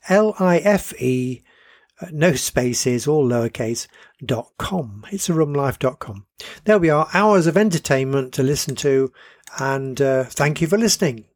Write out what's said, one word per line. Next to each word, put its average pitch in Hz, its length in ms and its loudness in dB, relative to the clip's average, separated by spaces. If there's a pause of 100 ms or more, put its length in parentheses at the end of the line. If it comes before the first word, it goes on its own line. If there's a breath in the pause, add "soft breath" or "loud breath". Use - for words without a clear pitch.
L 208 320 2
I 180 200 4
F 196 420 0
E, 127 400 -2 (580 soft breath)
uh, 175 120 -12
no 156 220 2
spaces, 123 760 -2
all 147 200 4
lowercase, 117 600 -2 (360 soft breath)
dot 120 340 -4
com. 110 540 -6
It's 196 180 -6
a 175 40 2
rum 156 200 2
life 139 260 -2
dot 127 200 -2
com. 101 260 -12 (400 loud breath)
There 208 140 6
we 165 100 4
are, 151 240 2
hours 196 340 4
of 160 100 2
entertainment 139 800 0
to 135 80 0
listen 139 320 -2
to, 135 360 0 (480 loud breath)
and, 135 400 -4
uh, 135 260 2
thank 147 360 -2
you 165 60 0
for 185 100 2
listening. 175 480 0 (100)